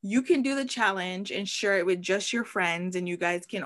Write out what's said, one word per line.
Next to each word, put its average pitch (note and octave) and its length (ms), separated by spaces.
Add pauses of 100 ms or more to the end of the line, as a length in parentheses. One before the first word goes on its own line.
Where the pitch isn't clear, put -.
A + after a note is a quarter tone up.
You G#3 200
can C#4 200
do C4+ 140
the C4+ 100
challenge G3 640
and G3 160
share G3 300
it F3 80
with F3+ 160
just F#3+ 320
your A#3 100
friends F3+ 520
and F3+ 140
you F3+ 80
guys F3 300
can F#3 180